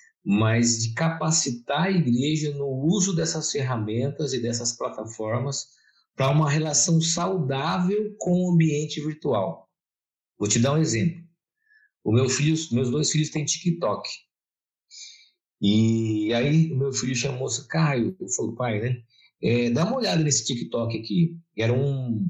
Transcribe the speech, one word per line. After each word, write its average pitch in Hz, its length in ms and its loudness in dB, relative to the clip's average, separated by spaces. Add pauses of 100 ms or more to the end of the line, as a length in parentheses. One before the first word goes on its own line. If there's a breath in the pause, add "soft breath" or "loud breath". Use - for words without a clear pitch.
(260 loud breath)
mas 113 560 2
de - 120 -2
capacitar 160 880 -2
a 190 80 0
igreja 147 640 0
no 139 120 -4
uso 165 480 0
dessas 160 380 -2
ferramentas 127 800 -2
e 120 80 -2
dessas 117 340 -2
plataformas 120 920 -4 (500 soft breath)
pra 135 140 2
uma 151 180 4
relação 156 500 2
saudável 180 1200 0
com - 120 -2
o 180 240 2
ambiente 156 500 2
virtual. 113 640 -2 (720)
Vou 101 100 0
te 117 100 2
dar 131 140 4
um 156 60 2
exemplo. 113 440 0 (800 soft breath)
O 110 80 -2
meu 123 200 4
filho, 156 260 2 (160)
meus 123 180 0
dois 151 200 0
filhos 151 180 0
têm 151 160 -4
TikTok. - 640 -2 (1500 loud breath)
E 110 720 2
aí 147 400 2
o 131 60 -2
meu 139 140 0
filho 131 220 -4
chamou, 131 320 -4 (220)
"Caio", 135 480 0 (180)
falou, - 200 -4
"Pai, 113 260 -2
né? 123 220 -2 (400 soft breath)
É, 120 260 2
dá 139 160 2
uma 240 120 0
olhada 180 280 0
nesse 143 220 0
TikTok 117 520 -4
aqui." 165 380 0 (180)
Era 113 200 2
um, 127 560 0